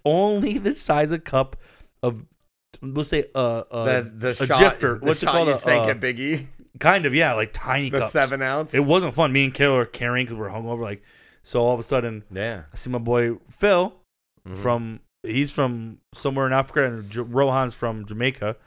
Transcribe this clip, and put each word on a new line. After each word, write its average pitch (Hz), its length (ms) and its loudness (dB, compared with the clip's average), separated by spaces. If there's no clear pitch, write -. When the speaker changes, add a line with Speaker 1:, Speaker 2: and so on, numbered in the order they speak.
Speaker 1:
only 208 540 2
the 196 160 0
size 151 380 0
of 160 120 -4
cup 131 320 0
of, 120 240 -4
let's 143 280 -6
say, 147 160 0
uh, 117 340 0
uh, 117 140 -4
Speaker 2:
The, 113 140 -12
the 113 140 -4
Speaker 1:
a 123 40 -2
Speaker 2:
shot, 135 120 4
Speaker 1:
jiffer. 135 400 6
Speaker 2:
the 123 60 -14
Speaker 1:
What's 156 160 2
it 175 60 0
Speaker 2:
shot 151 60 2
Speaker 1:
called? 165 160 4
Speaker 2:
you 143 40 4
Speaker 1:
A, 131 40 2
Speaker 2:
sank 123 280 2
Speaker 1:
uh, 110 60 2
Speaker 2:
at 110 80 -4
Big 123 200 -4
E? 135 280 -4
Speaker 1:
kind 175 260 4
of, 131 80 2
yeah, 151 200 4
like, 110 200 -2
tiny 131 380 -2
Speaker 2:
The 135 80 0
Speaker 1:
cups. 113 140 -2
Speaker 2:
seven 135 280 0
ounce? 139 320 -2
Speaker 1:
It 131 120 4
wasn't 160 280 4
fun. 143 180 2
Me 139 120 4
and 131 100 -2
Kayla 143 220 2
were 123 100 2
carrying 123 400 -4
'cause 117 120 -10
we're 107 120 -8
hungover. 113 320 -8
Like, 104 220 -8
so - 180 0
all 120 140 4
of 117 40 -6
a 113 40 -10
sudden, 117 480 -2
Speaker 2:
Yeah. 98 320 -6
Speaker 1:
I - 20 -20
see - 140 -10
my 127 80 -4
boy 120 380 2
Phil 185 380 2
Speaker 2:
Mm-hmm. 92 80 -12
Speaker 1:
from, 113 440 -2
he's 131 300 -2
from 117 480 -4
somewhere 135 320 -2
in 131 60 0
Africa, 135 320 0
and 113 260 -6
J-, 113 100 -6
Rohan's 127 540 0
from 110 320 -6
Jamaica. 110 480 -4